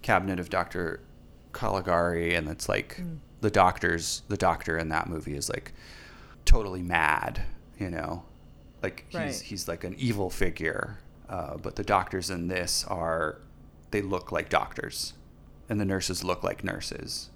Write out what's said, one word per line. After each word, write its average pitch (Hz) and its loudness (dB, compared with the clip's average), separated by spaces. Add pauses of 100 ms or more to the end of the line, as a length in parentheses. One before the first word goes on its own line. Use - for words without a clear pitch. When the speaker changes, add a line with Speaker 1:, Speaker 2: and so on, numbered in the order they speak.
Speaker 1:
Cabinet 95 2
of 85 -6
Doctor 87 -2 (520)
Caligari, 87 2
and 78 0
it's - -6
like, - -2
Speaker 2:
Mm. 165 -8 (220)
Speaker 1:
the 107 2
doctor's, 90 4
the 101 -2
doctor 85 2
in 82 -2
that 82 0
movie 73 -6
is, 71 -4
like, - -6 (720)
totally 95 8
mad, 82 2 (340)
you 95 -4
know? 85 -6 (580)
Like, - -6
he's, 175 -8
Speaker 2:
Right. 135 -4
Speaker 1:
he's, - -8
like, 85 -6
an 90 -6
evil 101 0
figure. 87 -2 (320)
Uh, 78 -6
but - -8
the 104 -4
doctors 95 0
in 87 -4
this 90 -2
are, 82 -2 (520)
they 104 0
look 98 -4
like 85 -2
doctors. - -2 (560)
And 107 0
the 101 0
nurses 95 0
look 90 -2
like - -2
nurses. - -6